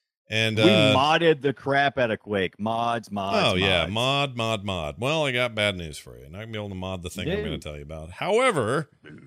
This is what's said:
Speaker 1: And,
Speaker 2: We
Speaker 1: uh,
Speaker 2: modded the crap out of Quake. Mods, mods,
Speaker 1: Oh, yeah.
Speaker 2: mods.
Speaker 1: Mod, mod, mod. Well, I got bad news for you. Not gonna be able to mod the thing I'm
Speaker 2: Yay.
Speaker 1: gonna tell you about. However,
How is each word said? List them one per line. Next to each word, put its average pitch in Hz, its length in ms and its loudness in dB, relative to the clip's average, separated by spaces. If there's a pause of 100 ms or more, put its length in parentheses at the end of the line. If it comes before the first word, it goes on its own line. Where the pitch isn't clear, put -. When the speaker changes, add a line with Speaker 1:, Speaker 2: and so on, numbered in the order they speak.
(320)
Speaker 1:
And, 110 260 0
Speaker 2:
We 110 60 4
Speaker 1:
uh, 107 320 6
Speaker 2:
modded 156 460 4
the 139 120 2
crap 139 460 0
out 120 100 2
of 107 100 -2
Quake. 101 380 -2
Mods, 113 540 -2
mods, 101 420 0
Speaker 1:
Oh, - 20 0
yeah. 92 320 4
Speaker 2:
mods. 131 480 0
Speaker 1:
Mod, - 20 -8
mod, 113 260 -2
mod. 85 340 -4
Well, 147 280 0
I 135 80 0
got 120 200 0
bad 104 220 0
news 80 220 -10
for 62 200 -18
you. 62 120 -20
Not 90 100 -14
gonna 110 80 -12
be 110 100 -8
able 104 120 -6
to 98 60 -8
mod 92 280 -6
the 90 60 -10
thing 131 200 -6
I'm 190 100 -2
Speaker 2:
Yay. 185 40 -6
Speaker 1:
gonna 156 160 -6
tell 76 160 -12
you 71 80 -12
about. 80 280 -12
However, 170 800 0 (380)